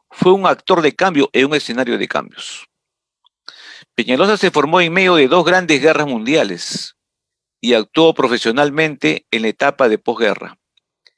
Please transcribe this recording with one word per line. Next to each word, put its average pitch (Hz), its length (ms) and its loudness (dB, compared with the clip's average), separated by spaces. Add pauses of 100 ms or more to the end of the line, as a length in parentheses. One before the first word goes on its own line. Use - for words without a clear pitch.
(120)
fue - 220 2
un 196 120 0
actor 170 380 0
de 147 100 2
cambio 165 400 0
en 135 140 2
un 151 80 -2
escenario 120 420 -4
de 98 100 -4
cambios. - 600 -10 (1300)
Peñalosa 139 420 0
se 185 140 0
formó 156 300 2
en 165 120 -2
medio 180 220 2
de 139 120 4
dos 165 160 2
grandes 165 380 2
guerras 151 240 2
mundiales 117 880 -4 (640)
y 120 140 0
actuó 156 400 2
profesionalmente 143 1160 -2
en 113 100 -2
la 113 60 -2
etapa 135 420 0
de 107 80 0
posguerra, 107 600 -4 (580)